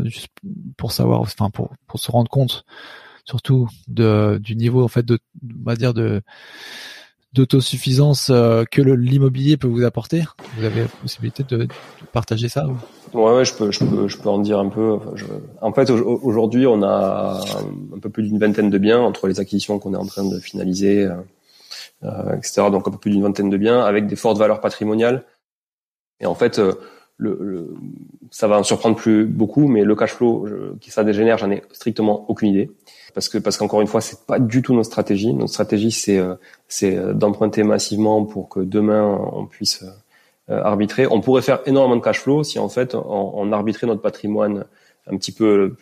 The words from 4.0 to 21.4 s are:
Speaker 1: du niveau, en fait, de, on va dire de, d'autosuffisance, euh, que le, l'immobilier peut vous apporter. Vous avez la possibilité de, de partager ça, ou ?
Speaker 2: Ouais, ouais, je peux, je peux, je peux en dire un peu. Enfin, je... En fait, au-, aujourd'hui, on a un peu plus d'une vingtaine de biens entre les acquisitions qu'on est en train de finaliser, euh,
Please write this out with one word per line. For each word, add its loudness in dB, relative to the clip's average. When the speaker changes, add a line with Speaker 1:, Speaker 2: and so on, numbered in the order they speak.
Speaker 1:
du -8
niveau, 2
en 2
fait, 0
de, 0
on -12
va -2
dire 0
de, -2
d'autosuffisance, 2
euh, 6
que 2
le, 6
l'immobilier 4
peut -2
vous 2
apporter. 0
Vous -4
avez 0
la -2
possibilité -8
de, -4
de -2
partager -2
ça, -4
ou ? -4
Speaker 2:
Ouais, 4
ouais, 6
je -4
peux, -2
je -2
peux, 0
je -8
peux -4
en 0
dire 0
un 0
peu. 0
Enfin, -6
je... -12
En -2
fait, 4
au-, 2
aujourd'hui, 2
on 4
a 0
un -14
peu -10
plus -6
d'une -2
vingtaine 2
de 2
biens 4
entre 0
les -2
acquisitions -4
qu'on -8
est -6
en -6
train -4
de -6
finaliser, 0
euh, -4